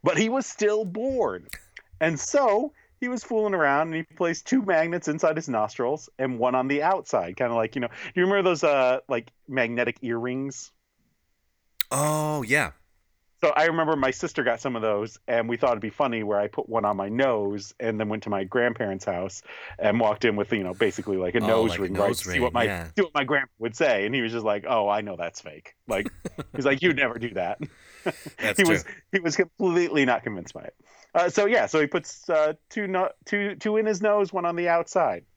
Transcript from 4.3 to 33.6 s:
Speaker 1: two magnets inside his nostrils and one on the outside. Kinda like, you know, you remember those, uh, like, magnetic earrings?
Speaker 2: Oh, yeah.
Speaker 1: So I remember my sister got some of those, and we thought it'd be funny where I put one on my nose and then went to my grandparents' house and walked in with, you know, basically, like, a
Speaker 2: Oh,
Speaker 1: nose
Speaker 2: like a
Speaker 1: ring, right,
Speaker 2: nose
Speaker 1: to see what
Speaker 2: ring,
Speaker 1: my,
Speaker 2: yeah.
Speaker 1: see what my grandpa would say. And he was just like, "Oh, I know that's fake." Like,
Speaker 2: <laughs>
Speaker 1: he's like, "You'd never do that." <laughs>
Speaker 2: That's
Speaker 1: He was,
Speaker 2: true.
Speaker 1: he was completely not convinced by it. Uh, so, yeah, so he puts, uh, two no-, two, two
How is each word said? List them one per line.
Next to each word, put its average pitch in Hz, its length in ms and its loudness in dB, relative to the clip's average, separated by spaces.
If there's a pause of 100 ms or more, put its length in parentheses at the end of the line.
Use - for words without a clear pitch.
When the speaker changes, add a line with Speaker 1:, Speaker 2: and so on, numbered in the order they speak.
Speaker 1:
two 262 160 2
magnets 170 440 0
inside 156 280 2
his 160 120 -6
nostrils 120 680 -2
and 131 220 -2
one 123 160 2
on 131 120 2
the 143 140 0
outside. 143 560 0
Kinda 120 160 0
like, 113 220 0
you 135 60 -2
know, 120 80 -4 (260)
you 180 80 4
remember 196 260 4
those, 170 140 0
uh, 131 440 4
like, 123 240 -4 (160)
magnetic 120 540 0
earrings? 127 720 -4 (1200)
Speaker 2:
Oh, 151 500 0
yeah. 123 300 2 (680)
Speaker 1:
So 160 160 4
I 151 100 4
remember 160 300 2
my 135 140 2
sister 143 340 -4
got 117 160 2
some 127 160 -4
of 113 60 -4
those, 107 460 -2
and 117 200 0
we 117 100 -2
thought 131 160 2
it'd 107 80 -4
be 110 100 -6
funny 117 320 -2
where 104 160 0
I 104 80 0
put - 200 -6
one 113 180 -2
on 104 120 2
my 98 100 -4
nose 104 720 -2
and 113 200 -2
then 107 100 -2
went 107 140 -4
to 110 80 -6
my 98 140 -2
grandparents' 113 600 -2
house 95 380 -6 (340)
and 107 220 2
walked 107 260 2
in 110 100 4
with, 104 160 0
you 104 120 0
know, 87 100 -6
basically, 95 440 0
like, 90 180 -2
a - 80 2
Speaker 2:
Oh, - 40 0
Speaker 1:
nose 113 220 4
Speaker 2:
like 92 100 -4
a - 40 -2
Speaker 1:
ring, 92 100 -2
right, 101 140 2
Speaker 2:
nose 95 160 -2
Speaker 1:
to 90 80 -8
see 85 80 0
what 123 80 2
Speaker 2:
ring, 117 60 -2
Speaker 1:
my, 120 100 2
Speaker 2:
yeah. 90 240 -2 (100)
Speaker 1:
see 104 60 2
what - 100 -4
my 147 100 0
grandpa 135 360 -4
would 113 160 -6
say. 110 320 2
And 120 80 -2
he 131 60 0
was 113 100 -2
just 113 120 -4
like, 104 240 0
"Oh, 107 220 2
I 104 120 0
know 104 160 -8
that's 85 220 -8
fake." 78 360 -18 (120)
Like, 107 220 -2 (220)
Speaker 2:
<laughs> - 240 -14
Speaker 1:
he's 139 100 -2
like, 139 160 2
"You'd 170 160 2
never 120 220 -2
do 117 160 -6
that." 92 240 -4 (440)
<laughs> - 360 -10
Speaker 2:
That's 104 180 -2
Speaker 1:
He 196 60 6
was, 135 200 2
Speaker 2:
true. - 100 -16 (180)
Speaker 1:
he 196 80 0
was 170 160 -2
completely 175 680 2
not 123 180 2
convinced 98 320 -10
by 76 80 -14
it. - 120 -16 (380)
Uh, 175 160 2
so, 202 160 2
yeah, 202 220 4
so 156 120 2
he 151 80 4
puts, - 420 -6
uh, 156 240 2 (160)
two 208 180 -4
no-, 185 220 0 (160)
two, 202 300 -2
two 214 220 0